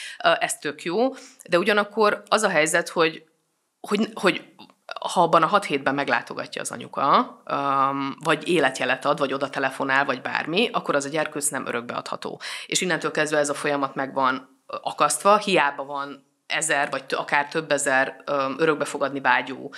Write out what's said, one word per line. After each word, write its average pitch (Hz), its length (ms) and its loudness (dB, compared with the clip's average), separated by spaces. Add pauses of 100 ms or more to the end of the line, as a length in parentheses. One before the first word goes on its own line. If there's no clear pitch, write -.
(240)
Ö, 170 140 6
ez - 200 -4
tök 147 240 -8
jó, 214 300 0 (360)
de 170 100 4
ugyanakkor 208 720 2
az 214 140 2
a 214 60 2
helyzet, 165 400 2
hogy, 160 360 0 (560)
hogy, 208 340 0
hogy - 300 0 (680)
ha 185 100 2
abban 165 200 4
a 160 40 4
hat 196 180 2
hétben 139 300 -2
meglátogatja 131 680 -4
az - 100 -8
anyuka, 151 760 0
öm, 139 800 0
vagy 151 240 0
életjelet 135 560 0
ad, 143 140 2
vagy 135 140 0
oda 135 180 -2
telefonál, 135 540 0
vagy 131 160 -2
bármi, 160 520 0
akkor - 220 -2
az 139 100 2
a 139 40 -8
gyerkőc 151 400 -4
nem 135 180 -4
örökbeadható. - 760 -6 (260)
És 160 140 -2
innentől 160 300 0
kezdve 151 280 0
ez 147 100 2
a 143 60 -2
folyamat 143 400 -2
meg 135 200 -4
van, 131 520 -2
ö, - 140 -10
akasztva, 151 560 4
hiába 156 480 2
van 143 460 -10 (220)
ezer, 151 380 0
vagy 135 140 -4
tö-, 151 120 -4
akár 147 320 0
több 156 240 -2
ezer, 135 520 2
öm, 135 340 0
örökbefogadni 143 600 0
vágyó, 131 580 0